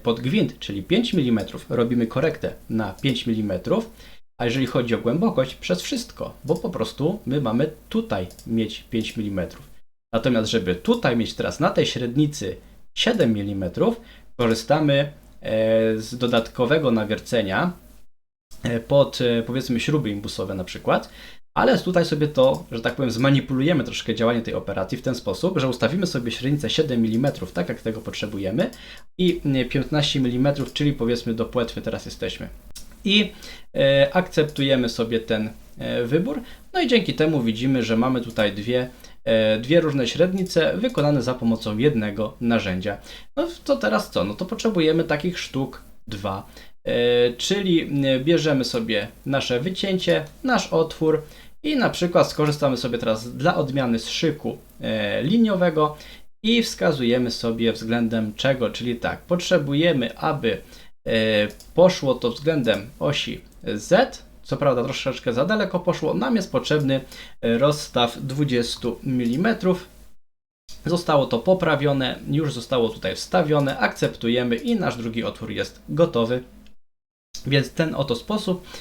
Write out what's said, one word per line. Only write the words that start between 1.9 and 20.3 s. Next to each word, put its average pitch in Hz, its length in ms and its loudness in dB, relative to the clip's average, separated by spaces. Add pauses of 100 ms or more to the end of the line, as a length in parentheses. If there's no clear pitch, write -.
korektę 139 460 -2 (160)
na 107 240 -2
pięć 127 340 -2
milimetrów. 113 600 0 (480)
A 123 80 -2
jeżeli 127 200 0
chodzi 117 300 0
o - 20 -2
głębokość, 135 580 0
przez - 260 -2
wszystko, - 520 -8 (100)
bo 151 120 0
po - 140 -4
prostu 160 560 -2
my 139 160 0
mamy 123 280 0 (200)
tutaj 110 380 -2 (200)
mieć 113 420 -2
pięć 113 280 -4
milimetrów. 98 520 -6 (440)
Natomiast 113 380 0
żeby 92 240 0
tutaj 147 420 0
mieć 107 160 -2
teraz - 260 -4
na 170 100 2
tej 160 160 2
średnicy 123 720 -2 (400)
siedem 175 360 4
milimetrów, 101 680 -2 (360)
korzystamy, 143 720 2 (300)
e, 110 560 2
z 113 200 -8
dodatkowego 123 720 2
nawiercenia, 107 800 0 (920)
e, 117 160 0
pod, 139 420 4
e, 117 220 2
powiedzmy 123 360 -2
śruby 143 300 0
imbusowe 101 440 -6